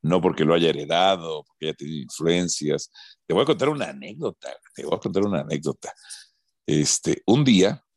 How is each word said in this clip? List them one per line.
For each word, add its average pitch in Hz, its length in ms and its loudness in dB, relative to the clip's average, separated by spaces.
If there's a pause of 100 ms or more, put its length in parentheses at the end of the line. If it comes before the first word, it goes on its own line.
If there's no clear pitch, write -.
No 87 200 2
porque 82 240 2
lo 80 100 6
haya 82 140 4
heredado, 80 720 0
porque - 240 -12
haya 78 80 -4
tenido 73 300 -10
influencias. 80 880 -2 (340)
Te 85 80 -4
voy 101 80 2
a 143 40 2
contar 143 220 0
una 143 200 -4
anécdota, 104 600 -10 (280)
te 73 100 -10
voy 80 80 -2
a 92 60 -6
contar 98 240 0
una 95 160 0
anécdota. 76 520 -6 (720)
Este, - 640 0
un 127 160 4
día 104 420 4 (120)